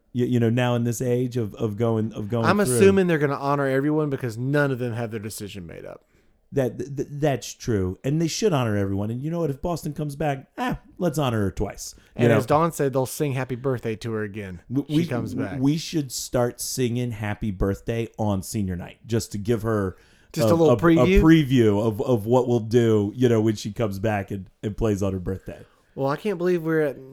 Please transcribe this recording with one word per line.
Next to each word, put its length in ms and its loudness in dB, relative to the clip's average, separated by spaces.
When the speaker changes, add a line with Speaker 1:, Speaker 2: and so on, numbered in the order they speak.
Speaker 1:
You, 140 2
you 140 2
know, 100 4
now 240 2
in 100 0
this 160 -2
age 380 0
of, 160 -4
of 240 -4
going, 340 0
of 160 -8
going 160 0
Speaker 2:
I'm 180 2
Speaker 1:
through. 120 2
Speaker 2:
assuming 320 6
they're 100 2
gonna 180 0
honor 320 0
everyone 440 0
because 260 -6
none 340 0
of 80 -2
them 140 -4
have 180 -6
their 100 -8
decision 460 -12
made 200 -16
up. 180 -16
Speaker 1:
That, 260 -2
th-, 180 -8
th-, 140 -6
that's 420 -4
true, 520 -2
and 180 0
they 60 0
should 240 0
honor 240 0
everyone. 340 -2
And 100 -6
you 120 -6
know 80 -4
what? 100 0
If 100 -8
Boston 320 -6
comes 220 -6
back, 320 -4
ah, 220 -4
let's 220 0
honor 220 0
her 100 2
twice. 480 -8
You 240 -4
Speaker 2:
And 60 6
Speaker 1:
know? 80 6
Speaker 2:
as 100 2
Dawn 240 4
said, 220 -2
they'll 120 2
sing 280 -4
"Happy 240 -4
Birthday" 400 -4
to 160 -8
her 100 -4
again. 480 -10
Speaker 1:
We, 180 -2
Speaker 2:
She 80 0
Speaker 1:
we, 100 2
Speaker 2:
comes 280 -4
back. 240 -4
Speaker 1:
we 180 2
should 360 -4
start 480 -2
singing 500 -2
"Happy 400 -4
Birthday" 640 -2
on 280 0
senior 320 -4
night, 300 -14
just 260 -2
to 60 -8
give 240 0
her 340 0
Speaker 2:
Just 160 2
Speaker 1:
a, 40 6
Speaker 2:
a 20 8
little 200 6
Speaker 1:
a, 20 4
Speaker 2:
preview? 420 6
Speaker 1:
a 40 8
preview 600 6
of, 160 0
of 260 0
what 200 4
we'll 140 2
do, 560 2
you 120 4
know, 120 4
when 160 2
she 160 -10
comes 260 -4
back 320 -4
and, 180 -8
and 140 -6
plays 260 0
on 100 0
her 80 -4
birthday. 460 -10
Speaker 2:
Well, 120 -2
I 80 -2
can't 220 -6
believe 240 0
we're 200 0
at 140 -2